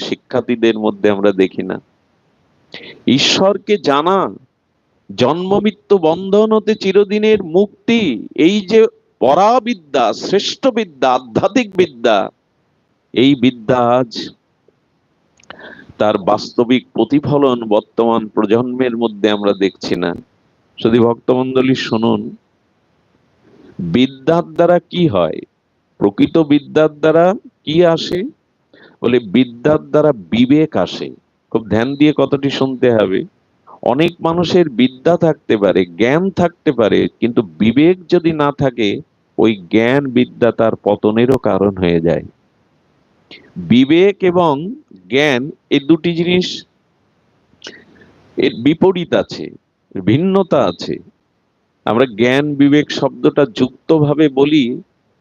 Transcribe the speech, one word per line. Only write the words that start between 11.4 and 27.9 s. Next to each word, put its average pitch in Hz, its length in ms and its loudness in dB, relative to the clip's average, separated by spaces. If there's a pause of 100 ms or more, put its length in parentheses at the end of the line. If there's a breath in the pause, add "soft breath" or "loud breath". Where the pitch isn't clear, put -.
বিদ্যা, 117 520 0 (840)
এই 139 220 4
বিদ্যা 123 420 0
আজ 123 520 0 (1700 loud breath)
তার 107 200 0
বাস্তবিক 113 760 -2
প্রতিফলন 139 680 0
বর্তমান 113 640 0
প্রজন্মের 120 720 -2
মধ্যে 107 320 -2
আমরা 104 300 0
দেখছি 95 360 -4
না। 87 200 -4 (680)
যদি 117 160 2
ভক্তমণ্ডলী 127 760 0
শুনুন, 113 600 -4 (1400)
বিদ্যার 135 640 -2
দ্বারা 170 360 0
কি 170 280 -2
হয়? 90 320 -2 (580)
প্রকৃত 135 400 0
বিদ্যার 147 600 0
দ্বারা 165 340 2 (300)
কি 160 220 2
আসে? 165 380 -2 (800 soft breath)